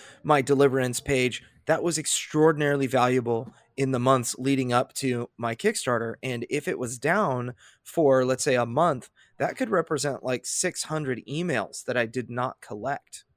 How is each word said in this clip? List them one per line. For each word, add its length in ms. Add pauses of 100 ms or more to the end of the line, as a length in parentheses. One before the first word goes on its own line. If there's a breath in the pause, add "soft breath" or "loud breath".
(240 loud breath)
my 180
Deliverance 600
page, 420 (240 soft breath)
that 160
was 160
extraordinarily 880
valuable 680 (240 soft breath)
in 140
the 100
months 380
leading 340
up 220
to 420
my 180
Kickstarter. 680
And 260
if 180
it 120
was 200
down 560 (280 soft breath)
for, 420
let's 180
say, 120
a 100
month, 460 (260 soft breath)
that 220
could 100
represent, 560
like, 220
six 380
hundred 440
emails 560
that 120
I 100
did 240
not 320
collect, 640 (120)